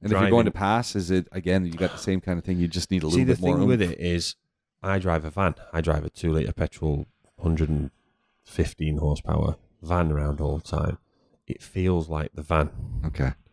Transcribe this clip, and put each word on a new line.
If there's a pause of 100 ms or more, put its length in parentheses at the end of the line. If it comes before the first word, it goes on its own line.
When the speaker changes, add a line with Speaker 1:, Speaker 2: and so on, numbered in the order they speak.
Speaker 1:
And
if
you're
going
to
Speaker 2:
driving
Speaker 1:
pass,
is
it,
again,
you
got
the
same
kind
of
thing?
You
just
need
a
Speaker 2:
See,
Speaker 1:
little
Speaker 2:
the
Speaker 1:
bit
more
Speaker 2:
thing
with
Speaker 1:
oomph?
Speaker 2:
it
is, (480)
I
drive
a
van. (160)
I
drive
a
two-litre
petrol, (340)
hundred
and (520)
fifteen
horsepower (260)
van
around
all
the
time. (500)
It
feels
like
the
van. (360)
Speaker 1:
Okay. (220)